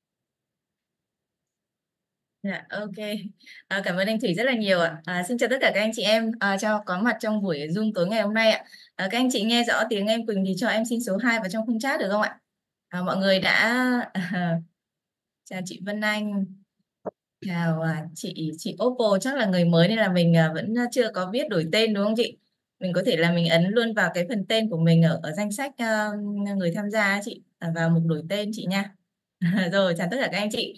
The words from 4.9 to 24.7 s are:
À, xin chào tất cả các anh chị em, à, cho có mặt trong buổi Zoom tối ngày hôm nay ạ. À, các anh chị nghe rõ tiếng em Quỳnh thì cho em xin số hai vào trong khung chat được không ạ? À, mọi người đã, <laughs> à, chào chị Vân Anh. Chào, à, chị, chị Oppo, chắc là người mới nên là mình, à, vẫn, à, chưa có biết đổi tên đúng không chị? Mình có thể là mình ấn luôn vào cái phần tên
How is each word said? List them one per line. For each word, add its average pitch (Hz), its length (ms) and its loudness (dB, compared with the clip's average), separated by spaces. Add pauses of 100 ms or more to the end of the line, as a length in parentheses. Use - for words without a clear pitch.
À, 180 240 -4
xin 240 100 -2
chào 240 100 0
tất 254 120 0
cả 240 140 2
các 190 60 0
anh 220 140 0
chị 220 80 -6
em, 220 380 2
à, 196 180 0
cho 214 280 0
có 180 160 -2
mặt 226 180 2
trong 214 220 -2
buổi 170 160 0
Zoom 190 360 -2
tối 175 140 0
ngày 220 140 0
hôm 208 120 0
nay 226 160 4
ạ. - 140 0 (320)
À, 190 140 -4
các 233 80 0
anh 254 140 4
chị 233 120 0
nghe 233 200 2
rõ 208 240 2
tiếng 202 180 0
em 226 200 0
Quỳnh 196 200 0
thì 190 120 0
cho 247 100 0
em 220 160 0
xin 240 180 -2
số 285 140 -2
hai 226 240 0
vào 190 80 -4
trong 220 180 -4
khung 226 120 -2
chat 277 220 -2
được 202 100 -2
không 208 120 0
ạ? - 180 -4 (480)
À, 180 140 -6
mọi 180 140 -2
người 190 240 4
đã, 214 400 2 (300)
<laughs> - 20 -20
à, 175 440 -2 (880)
chào 185 200 -12
chị 180 220 -12
Vân 208 140 -6
Anh. 208 440 -2 (1000)
Chào, 170 360 0
à, 160 320 -2
chị, 160 440 -6
chị - 260 -8
Oppo, 226 360 2
chắc 254 160 -2
là 233 100 0
người 180 180 2
mới 170 240 6
nên 226 100 0
là 196 140 2
mình, 170 240 4
à, 160 180 6
vẫn, 202 240 -4
à, 240 140 0
chưa 226 220 2
có 180 120 -4
biết 254 220 -4
đổi 160 240 0
tên 220 220 4
đúng 202 100 2
không 220 120 2
chị? - 220 -2 (440)
Mình 180 100 -2
có 175 140 2
thể 196 100 2
là 170 160 4
mình 170 160 2
ấn 165 220 4
luôn 226 240 2
vào 190 200 2
cái 175 140 -2
phần 208 200 -2
tên 220 220 2